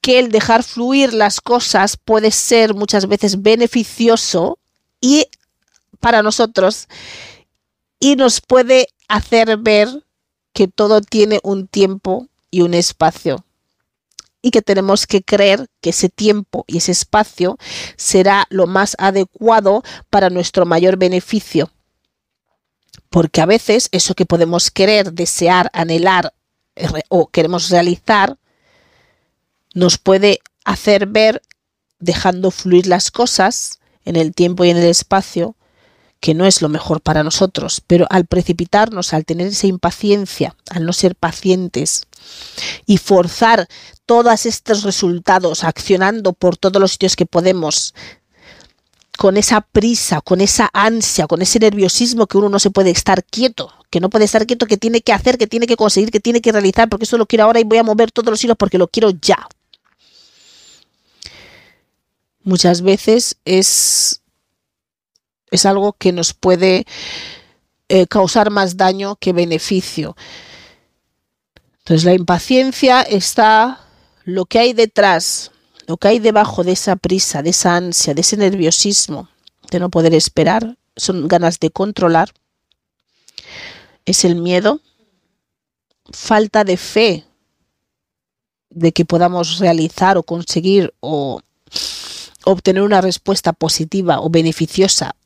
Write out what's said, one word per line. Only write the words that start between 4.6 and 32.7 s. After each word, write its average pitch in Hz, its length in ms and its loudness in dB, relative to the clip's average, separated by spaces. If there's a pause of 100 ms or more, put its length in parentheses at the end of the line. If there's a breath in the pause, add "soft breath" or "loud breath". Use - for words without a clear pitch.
y 285 280 2 (760)
para 233 200 2
nosotros 220 680 -2 (1120 loud breath)
y 277 160 2
nos 254 240 2
puede 254 460 2 (200)
hacer 226 480 0
ver 214 320 2 (640)
que 196 160 0
todo 214 320 2
tiene 214 420 0
un 196 260 -6
tiempo 196 600 -2 (240)
y 180 120 2
un 175 100 0
espacio. 165 720 -2 (960)
Y 247 100 0
que 220 100 2
tenemos 196 460 0
que 196 160 -2
creer 202 460 0 (100)
que 170 120 -4
ese 180 180 -2
tiempo 208 580 -4
y 170 120 -4
ese 180 120 -2
espacio 208 680 -2 (380 loud breath)
será 196 540 2
lo 190 180 0
más 190 320 -2
adecuado 196 840 0 (260 loud breath)
para 196 200 2
nuestro 180 360 -2
mayor 175 320 2
beneficio. 180 760 -2 (1400)
Porque 160 300 0
a 160 60 4
veces 220 480 2
eso 185 220 -2
que 180 100 -2
podemos 170 440 0
querer, 196 440 0
desear, 175 580 0
anhelar, 170 600 0 (420)
eh, 170 140 -8
re-, 156 180 -8
o 175 200 0
queremos 170 420 -2
realizar, 185 680 0 (1400)
nos 180 240 0
puede 190 420 2 (260)
hacer 196 420 0
ver, 214 340 2 (580)
dejando 180 520 -2
fluir 180 360 2